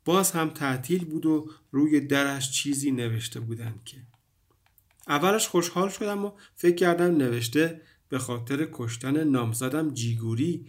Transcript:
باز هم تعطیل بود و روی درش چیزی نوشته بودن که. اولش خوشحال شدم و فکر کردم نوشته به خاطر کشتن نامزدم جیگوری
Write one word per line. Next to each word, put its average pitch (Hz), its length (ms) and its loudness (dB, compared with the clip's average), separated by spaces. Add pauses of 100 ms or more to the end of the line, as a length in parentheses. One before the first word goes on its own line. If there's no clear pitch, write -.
باز 180 260 4
هم 160 180 0
تعطیل 156 560 -2
بود 156 200 -4
و 156 240 2 (220)
روی 147 280 4
درش 139 520 0
چیزی 139 400 -2
نوشته 117 480 -4
بودن 113 460 -8
که. 135 120 -20 (1120)
اولش 185 400 2
خوشحال 180 420 0
شدم 202 360 -4
و 202 60 -6 (240)
فکر 175 200 4
کردم 175 420 4
نوشته 131 640 2 (280)
به 131 100 -2
خاطر 127 520 -4
کشتن 131 520 -2
نامزدم 127 680 0
جیگوری 117 760 -2